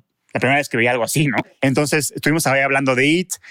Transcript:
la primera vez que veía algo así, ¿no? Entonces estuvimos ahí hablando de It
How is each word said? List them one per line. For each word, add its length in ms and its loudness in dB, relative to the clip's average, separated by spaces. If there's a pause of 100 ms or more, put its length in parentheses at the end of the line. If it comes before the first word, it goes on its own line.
(320)
la 80 -4
primera 160 2
vez 140 -2
que 80 -4
veía 140 2
algo 120 0
así, 220 0
¿no? 100 -2 (240)
Entonces 560 0
estuvimos 300 0
ahí 160 2
hablando 320 0
de 120 2
It 280 0 (160)